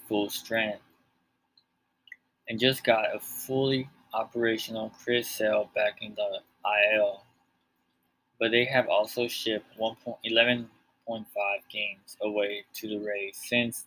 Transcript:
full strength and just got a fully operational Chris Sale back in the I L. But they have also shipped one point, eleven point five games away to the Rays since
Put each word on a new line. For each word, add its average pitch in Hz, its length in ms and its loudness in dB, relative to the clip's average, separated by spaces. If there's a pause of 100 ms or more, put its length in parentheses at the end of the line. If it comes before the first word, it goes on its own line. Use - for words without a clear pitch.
full 104 220 2
strength 107 520 -4 (1700)
and 113 100 -6
just 131 240 2
got 107 320 4
a 104 40 -8
fully 135 680 -2 (260)
operational 113 800 -2 (120)
Chris 120 260 0
Sale 107 460 0
back 104 260 0
in 107 140 -12
the 101 240 -4 (260)
I 104 320 4
L. 101 260 2 (1160)
But 113 100 2
they 120 160 6
have 127 220 2
also 107 400 0
shipped - 500 -4
one 113 260 -2
point, 117 200 -10
eleven 117 440 2 (400)
point 113 200 -8
five 101 420 -2
games 101 540 -10
away 104 500 -2
to - 160 -10
the 104 160 -4
Rays 101 340 -6
since 120 480 -2